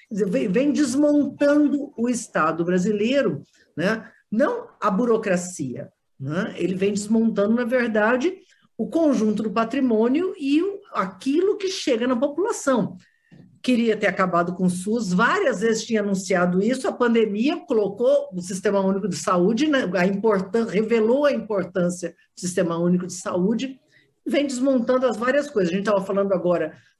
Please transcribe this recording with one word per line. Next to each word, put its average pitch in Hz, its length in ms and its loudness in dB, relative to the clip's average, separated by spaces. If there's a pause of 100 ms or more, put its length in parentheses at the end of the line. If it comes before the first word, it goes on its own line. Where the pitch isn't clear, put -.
quer 226 60 -12
dizer, 190 160 0
vem, 254 160 0
vem 254 260 2
desmontando 285 1200 2
o 233 120 -2
Estado 160 580 0
brasileiro, 202 760 0 (320)
né? 214 380 -2 (180)
Não 320 380 0 (100)
a 208 120 0
burocracia, 185 1000 -2 (300)
né? 160 380 -4
Ele 180 160 -2
vem 196 180 0
desmontando, 220 600 0
na 247 100 0
verdade, 240 720 0 (420)
o 220 100 -4
conjunto 226 540 2
do 214 80 -4
patrimônio 254 880 0
e 294 240 2
o, 403 180 -4 (140)
aquilo 285 640 -2
que 381 100 -4
chega 247 380 -2
na 254 100 0
população. 285 800 -2 (640)
Queria 233 360 2
ter 208 100 -2
acabado 180 480 0
com 185 120 0
o 180 40 4
sus, 202 420 -2
várias 247 480 2
vezes 220 240 0
tinha 220 160 0
anunciado 185 600 0
isso, 262 240 0
a - 60 -2
pandemia 226 640 2
colocou 254 760 0
o 180 80 -8
Sistema 196 400 -2
Único 196 280 0
de 175 80 -4
Saúde, 214 500 2
né, 254 280 0
a 180 120 2
importan-, 202 640 0
revelou 220 560 2
a 277 60 2
importância 180 760 -4
do - 300 -20
Sistema 175 380 -2
Único 180 280 2
de - 80 -10
Saúde, 226 640 -2 (460)
vem 285 220 0
desmontando 254 600 0
as 220 100 0
várias 262 340 0
coisas. 180 220 0
A 185 40 -2
gente 202 100 -2
tava 196 180 2
falando 196 280 0
agora 170 440 0 (240)